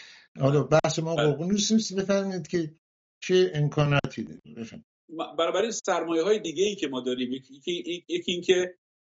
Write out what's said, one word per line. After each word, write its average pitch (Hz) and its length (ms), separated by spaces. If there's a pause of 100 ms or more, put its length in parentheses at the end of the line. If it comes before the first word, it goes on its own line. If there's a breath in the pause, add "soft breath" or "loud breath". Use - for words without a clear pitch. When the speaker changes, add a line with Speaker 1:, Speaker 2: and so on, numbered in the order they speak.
(400 loud breath)
Speaker 1:
حالا 139 240
بحث 156 360
ما 160 160
Speaker 2:
بله. 151 160
Speaker 1:
ققنوس 185 400
نیست. 220 240
بفرمایید 190 520
که 160 260 (500)
چه 185 300
امکاناتی 143 680
دارید. - 340
بفرمایید. - 280 (240)
Speaker 2:
ما-، 160 280
بنابراین 175 340
سرمایه‌های 170 680
دیگه‌ای 175 360
که 156 120
ما 131 140
داریم، 127 300
یکی، 135 220
یکی، 175 560
یکی 175 220
این 175 100
که 180 360 (240)